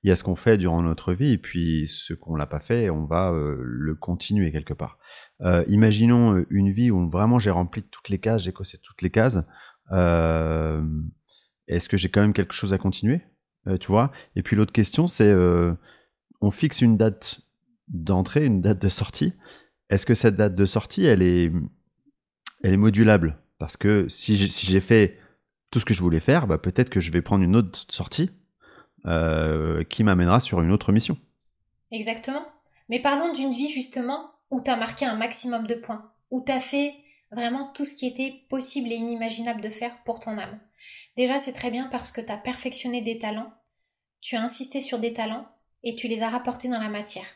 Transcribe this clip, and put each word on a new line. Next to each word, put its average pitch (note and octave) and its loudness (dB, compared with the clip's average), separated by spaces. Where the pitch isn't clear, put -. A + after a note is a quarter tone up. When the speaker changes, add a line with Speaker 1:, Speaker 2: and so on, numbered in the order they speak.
Speaker 1:
il G2+ 2
y F#2 6
a F2+ 6
ce - -6
qu'on F#2 -2
fait A2 4
durant E2+ 2
notre E2 0
vie B2+ 2
et G#2 2
puis D#2+ -2
ce - -10
qu'on D#2+ -8
n'a D2 -4
pas D2 -8
fait, A#2 -2
on D#2 -4
va, F2 0
euh, D2 -2
le C2 -6
continuer F2+ -2
quelque D2+ -6
part. - -12
Euh, F2 2
imaginons, A2 6
euh, F2+ 2
une G2 2
vie A#2 2
où F2+ 2
vraiment G#2+ 2
j'ai G#2 2
rempli F2+ -2
toutes - -18
les F#2+ -2
cases, A2+ 0
j'ai F#2 -6
coché - -14
toutes - -20
les F2+ -2
cases. A2+ 2
Euh, D#2+ 2
est-ce F2 -2
que G2+ 0
j'ai F#2 0
quand G#2 2
même G#2 4
quelque F#2+ -2
chose G2 -2
à F#2+ 0
continuer ? A2 -2
Euh, F#2 -2
tu - -10
vois ? A2+ 2
Et F#2 -2
puis - 0
l'autre G#2+ 2
question, C3+ 2
c'est, A#2 2
euh, F2 6
on G#2 4
fixe - -2
une A2+ 6
date - -2
d'entrée, F#2 0
une G#2 2
date F#2+ 2
de G2 2
sortie. - -4
Est-ce G2 0
que B2 2
cette A2 2
date G2+ 2
de G2 4
sortie, E3 0
elle G#2 6
est, F2 4
elle F#2 4
est G2 4
modulable ? G#2 4
Parce - -10
que G2+ 2
si - 0
j'ai, G2 2
si - -4
j'ai F#2+ 4
fait G#2 4
tout A#2 0
ce - -8
que A2 2
je F2+ -2
voulais E2 2
faire, C#3+ 2
bah, D#2+ 0
peut-être B2 0
que F#2+ 0
je D#2+ -6
vais E2+ 2
prendre G2 2
une F2+ 4
autre G2+ 0
sortie, - -4
euh, D#2+ 0
qui - -4
m'amènera F#2+ 4
sur F2+ -2
une F2 4
autre - 0
mission. A2+ 2
Speaker 2:
Exactement. A#3 -8
Mais B3 -4
parlons D4 -2
d'une C4+ -4
vie B3+ -4
justement C4+ -8
où B3+ -6
t'as B3+ -2
marqué A3+ -6
un A#3 -4
maximum A#3 -6
de A#3 -4
points, A3+ -12
où B3+ -6
t'as B3+ -4
fait C#4+ -4
vraiment A#3+ -6
tout C#4+ -8
ce - -10
qui C4 -8
était C4 -8
possible C4 -6
et A#3 -6
inimaginable A3+ -8
de G#3+ -10
faire A#3+ -12
pour A#3 -8
ton G#3+ -10
âme. G#3 -14
Déjà, B3+ 0
c'est C4+ -8
très B3 -8
bien B3+ -8
parce - -10
que A#3 -10
t'as G#3+ -10
perfectionné B3 -8
des A3+ -6
talents, A3 -10
tu - -8
as A3 -4
insisté B3+ -8
sur B3 -8
des A#3 -4
talents A3+ -8
et A#3 -8
tu A#3 -10
les A3 -4
as A3+ -2
rapportés B3 -8
dans A#3 -4
la G#3+ -6
matière. G#3 -10